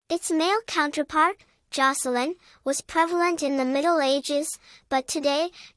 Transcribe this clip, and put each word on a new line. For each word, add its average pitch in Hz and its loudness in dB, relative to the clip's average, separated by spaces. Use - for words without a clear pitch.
Its 339 -2
male 349 2
counterpart, 302 0
Jocelyn, 269 0
was 277 -2
prevalent 339 0
in 277 0
the 262 0
Middle 294 2
Ages, 285 0
but 262 -2
today, 294 0